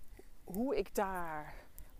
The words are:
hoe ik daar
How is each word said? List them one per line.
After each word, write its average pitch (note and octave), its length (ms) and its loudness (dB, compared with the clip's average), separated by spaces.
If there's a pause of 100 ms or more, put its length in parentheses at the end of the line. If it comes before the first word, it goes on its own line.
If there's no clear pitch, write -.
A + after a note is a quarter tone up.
(440)
hoe A#3+ 320 2
ik - 180 2
daar E3+ 600 2 (460)